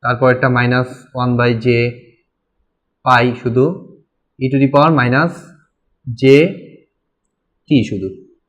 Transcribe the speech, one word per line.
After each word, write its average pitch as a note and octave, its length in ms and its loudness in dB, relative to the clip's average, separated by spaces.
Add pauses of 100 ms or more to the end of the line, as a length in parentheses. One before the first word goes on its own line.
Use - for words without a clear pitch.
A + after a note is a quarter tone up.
তারপর B2 320 -2
একটা C3 120 -2 (100)
মাইনাস B2 320 -2 (260)
ওয়ান B2 140 -4 (100)
by A#2+ 120 0 (140)
j - 20 0 (1400)
পাই B2 200 2 (160)
শুধু, B2+ 240 0 (800)
e - 80 -4
to C#3 100 -2
the C3+ 120 2
power D3 180 4 (100)
minus C3+ 320 0 (880)
জে C3+ 160 6 (1300)
টি D3+ 100 2 (120)
শুধু F#2+ 200 -8 (400)